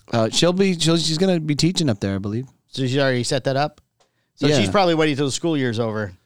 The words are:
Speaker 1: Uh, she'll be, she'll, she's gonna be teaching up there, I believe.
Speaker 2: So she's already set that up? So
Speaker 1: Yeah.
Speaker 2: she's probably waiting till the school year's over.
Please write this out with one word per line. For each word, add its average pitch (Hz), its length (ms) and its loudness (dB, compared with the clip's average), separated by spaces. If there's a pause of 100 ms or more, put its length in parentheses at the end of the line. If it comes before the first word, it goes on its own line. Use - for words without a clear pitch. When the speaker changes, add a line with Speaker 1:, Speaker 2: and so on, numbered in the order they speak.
(120)
Speaker 1:
Uh, 113 180 2
she'll 170 240 2
be, 185 240 0
she'll, 165 200 2
she's 156 200 -2
gonna 185 220 2
be 147 160 -2
teaching 160 340 0
up 107 120 -4
there, 98 140 -2
I 98 40 -4
believe. 107 280 -6 (200)
Speaker 2:
So - 160 -10
she's 131 140 -2
already 131 260 0
set 131 220 -4
that 135 100 0
up? 147 240 -2 (580)
So - 100 0
Speaker 1:
Yeah. 147 120 4
Speaker 2:
she's 101 100 0
probably 180 260 4
waiting 156 200 2
till 143 120 0
the 131 40 -2
school 160 260 -2
year's 120 220 0
over. 107 320 -4 (140)